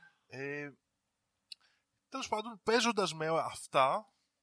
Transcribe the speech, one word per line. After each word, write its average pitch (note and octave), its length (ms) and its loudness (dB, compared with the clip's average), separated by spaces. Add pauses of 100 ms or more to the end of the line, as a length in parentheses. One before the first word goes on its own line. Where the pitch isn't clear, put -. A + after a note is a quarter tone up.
(260)
Ε, C#3+ 460 -14 (1400)
τέλος C4 200 -14
πάντων, G#3+ 340 -4
παίζοντας A3 520 2
με D#3 120 -6
αυτά, D3 840 0 (300)